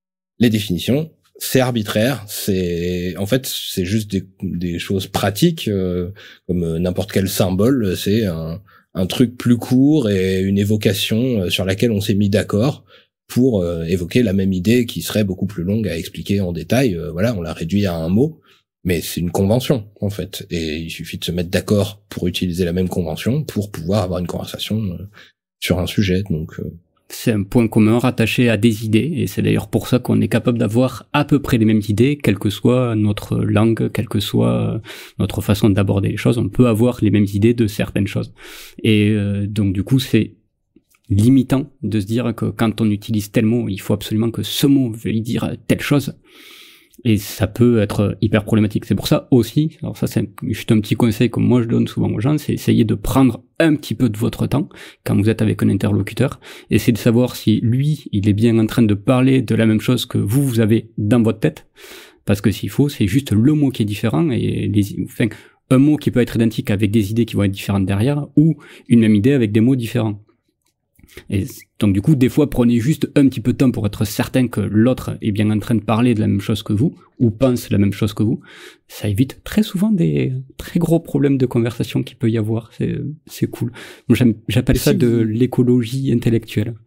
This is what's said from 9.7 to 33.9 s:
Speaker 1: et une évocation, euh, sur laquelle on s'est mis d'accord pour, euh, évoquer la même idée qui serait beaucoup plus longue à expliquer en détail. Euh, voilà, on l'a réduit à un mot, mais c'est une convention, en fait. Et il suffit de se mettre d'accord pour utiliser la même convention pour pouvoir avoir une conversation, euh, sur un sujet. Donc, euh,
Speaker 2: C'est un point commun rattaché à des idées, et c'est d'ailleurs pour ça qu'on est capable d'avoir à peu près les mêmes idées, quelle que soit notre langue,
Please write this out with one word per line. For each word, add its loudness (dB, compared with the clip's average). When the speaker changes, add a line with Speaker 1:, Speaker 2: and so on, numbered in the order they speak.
Speaker 1:
et 0
une 0
évocation, 0
euh, -2
sur -2
laquelle 0
on 0
s'est 0
mis 2
d'accord 0
pour, 2
euh, -2
évoquer 0
la 2
même 0
idée 2
qui -8
serait -2
beaucoup -4
plus -8
longue -2
à -6
expliquer -4
en -4
détail. 0
Euh, -8
voilà, -2
on -6
l'a -6
réduit -2
à -2
un -4
mot, 0
mais 0
c'est -8
une -2
convention, 0
en -4
fait. -10
Et -6
il -8
suffit -12
de -12
se -4
mettre -4
d'accord -2
pour -4
utiliser -2
la -2
même 0
convention -4
pour -6
pouvoir -2
avoir -4
une -6
conversation, -6
euh, -8
sur 0
un -2
sujet. 0
Donc, -6
euh, -10
Speaker 2:
C'est -2
un 0
point 2
commun 4
rattaché 2
à 2
des 0
idées, 0
et -2
c'est -4
d'ailleurs 0
pour -2
ça 2
qu'on 0
est 0
capable 0
d'avoir 0
à 2
peu 2
près 0
les 4
mêmes 4
idées, 2
quelle 0
que -2
soit 0
notre -2
langue, 2